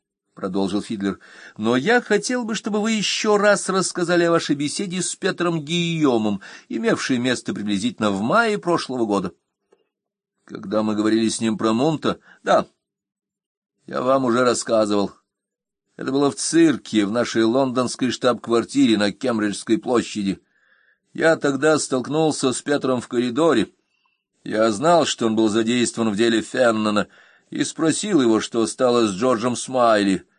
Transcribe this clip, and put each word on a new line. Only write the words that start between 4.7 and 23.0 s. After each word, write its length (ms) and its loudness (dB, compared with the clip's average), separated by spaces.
с 140 -6
Петром 480 -2
Гийомом, 800 0
имевшей 500 -2
место 340 -2
приблизительно 580 -2
в 100 -2
мае 360 2
прошлого 480 -2
года». 260 0
«Когда 380 -6
мы 140 -2
говорили 340 2
с 100 -4
ним 180 -2
про 160 0
Мунта?» 460 -2
Да. 220 2
Я 160 -6
вам 240 2
уже 180 2
рассказывал. 680 0
Это 140 -6
было 180 2
в 60 -4
цирке, 680 2
в 60 -2
нашей 320 0
лондонской 680 0
штаб-квартире 840 2
на 140 2
Кембриджской 680 -2
площади. 600 -2
Я 260 2
тогда 420 0
столкнулся 760 -2
с 80 -8
Петром 400 -2